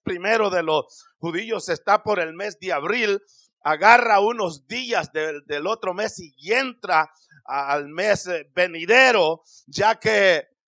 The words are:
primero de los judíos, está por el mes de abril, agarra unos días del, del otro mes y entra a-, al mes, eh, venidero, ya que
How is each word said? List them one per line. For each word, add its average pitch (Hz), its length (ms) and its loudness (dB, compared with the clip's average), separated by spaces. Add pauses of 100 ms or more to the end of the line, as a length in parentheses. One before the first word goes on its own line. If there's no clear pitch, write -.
primero 202 460 0
de 180 120 0
los 156 460 -2 (120)
judíos, 185 500 -6
está 196 340 0
por 208 160 -2
el 160 140 -4
mes 196 260 -10
de 185 140 -6
abril, 202 480 -2 (400)
agarra 202 600 6
unos 190 440 -2
días 226 460 -4
del, 156 340 -6
del 147 220 -6
otro 208 260 -4
mes 202 260 -6
y 156 340 -8
entra 202 580 0 (320)
a-, 139 300 -4
al 147 160 -4
mes, 185 380 -2
eh, 156 260 -6
venidero, 180 880 0 (240)
ya 208 340 0
que 196 480 2 (200)